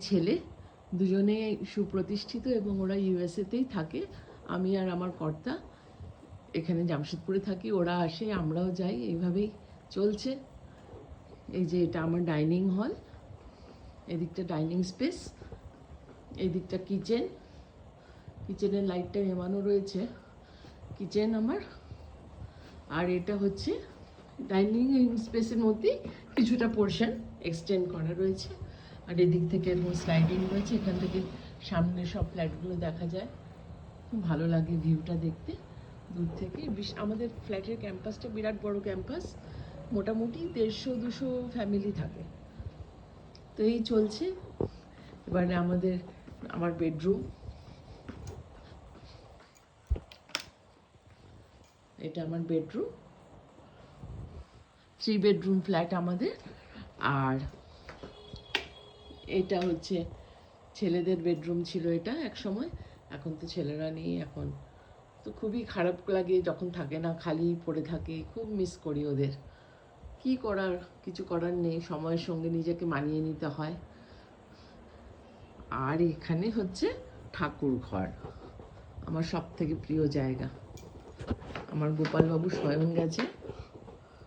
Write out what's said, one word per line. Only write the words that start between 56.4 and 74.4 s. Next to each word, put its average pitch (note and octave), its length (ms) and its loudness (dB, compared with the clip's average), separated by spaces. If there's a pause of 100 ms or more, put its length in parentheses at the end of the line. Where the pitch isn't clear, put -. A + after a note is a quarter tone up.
আর C3+ 200 4 (1900)
এটা F#3 320 2
হচ্ছে F3+ 360 0 (800)
ছেলেদের F3+ 480 2
বেডরুম E3+ 420 2
ছিল E3+ 260 -2
এটা E3+ 220 0 (120)
এক A3 120 -6
সময়, A3 320 -2 (420)
এখন D#3+ 260 -6
তো E3 100 -10
ছেলেরা D#3 440 -2
নেই। D#3+ 300 -4
এখন C#3+ 260 -6 (720)
তো - 120 -10
খুবই A3 320 -2
খারাপ F3 320 2 (120)
লাগে F#3 340 4
যখন F3+ 280 0
থাকে D#3+ 280 -4
না, E3 120 0 (100)
খালি E3+ 280 2 (140)
পড়ে D#3 200 -2
থাকে, D#3+ 320 -4 (140)
খুব A3 220 -6
মিস F#3 280 0
করি D3 280 -2
ওদের। C#3 280 2 (840)
কি C4 180 2
করার, F#3+ 380 2 (280)
কিছু F#3 220 -8
করার F3 320 2
নেই, E3 240 2
সময়ের E3 460 0
সঙ্গে E3 240 0
নিজেকে E3+ 360 0
মানিয়ে D3+ 340 2
নিতে D#3 360 -2
হয়। D#3 180 -2 (2000)